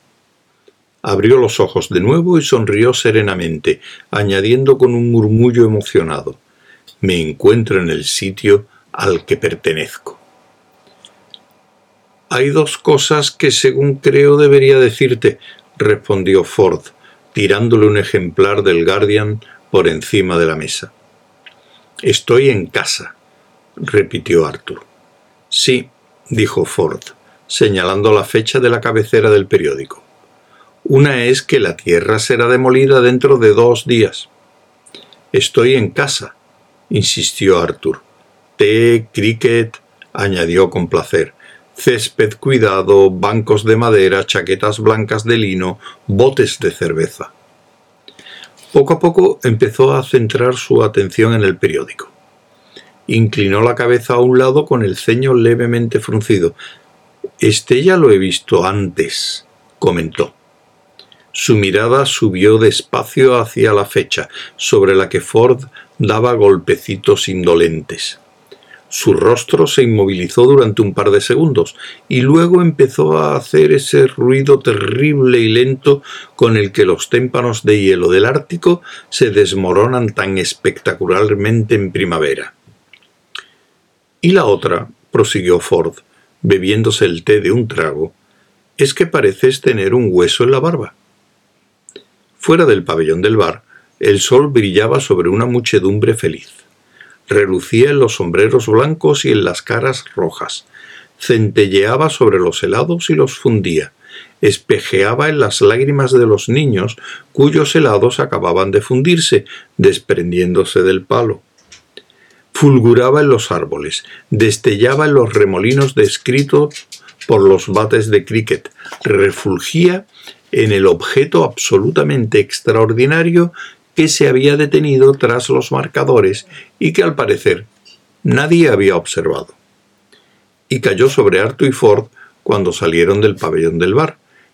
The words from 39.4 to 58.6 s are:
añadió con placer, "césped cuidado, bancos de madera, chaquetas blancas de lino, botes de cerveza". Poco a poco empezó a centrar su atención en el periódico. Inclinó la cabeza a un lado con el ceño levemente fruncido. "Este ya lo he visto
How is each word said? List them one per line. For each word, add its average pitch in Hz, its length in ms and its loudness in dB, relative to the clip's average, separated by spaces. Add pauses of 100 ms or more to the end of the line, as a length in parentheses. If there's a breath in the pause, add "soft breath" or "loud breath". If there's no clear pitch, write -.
añadió 90 560 0
con 87 200 -6
placer, 82 440 -4 (440 soft breath)
"césped 110 640 -2
cuidado, 98 720 2
bancos 104 520 -2
de 110 120 2
madera, 98 500 2
chaquetas 101 540 -4
blancas 110 420 -2
de 117 160 0
lino, 92 400 -4 (300 loud breath)
botes 117 500 0
de 87 140 -4
cerveza". 80 600 -6 (1400 loud breath)
Poco 143 220 2
a 160 40 -2
poco 180 460 2
empezó 127 500 0
a 135 80 -2
centrar 123 540 0
su 117 260 0
atención 110 520 0
en 107 100 0
el 92 120 0
periódico. - 540 -6 (960 soft breath)
Inclinó 107 520 0
la 120 160 2
cabeza 123 380 0
a 120 40 2
un 127 180 4
lado 131 300 4
con 123 160 0
el 92 140 -4
ceño 127 360 0
levemente 117 680 0
fruncido. 104 560 -2 (840 loud breath)
"Este 127 460 0
ya 190 120 4
lo 147 140 6
he 98 80 4
visto 92 460 -2